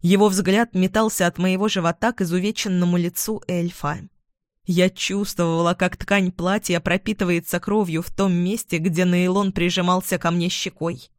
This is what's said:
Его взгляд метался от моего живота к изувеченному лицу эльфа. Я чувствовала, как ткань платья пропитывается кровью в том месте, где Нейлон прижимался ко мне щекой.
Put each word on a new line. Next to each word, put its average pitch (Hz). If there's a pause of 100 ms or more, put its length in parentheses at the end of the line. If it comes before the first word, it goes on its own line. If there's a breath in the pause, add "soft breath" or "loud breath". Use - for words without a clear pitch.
Его 196
взгляд 190
метался 185
от 175
моего 185
живота 180
к 240
изувеченному 180
лицу 175
эльфа. 175 (640)
Я 180
чувствовала, 175
как 180
ткань 190
платья 180
пропитывается 175
кровью 185
в -
том 196
месте, 175
где 170
Нейлон 180
прижимался 180
ко 170
мне 170
щекой. -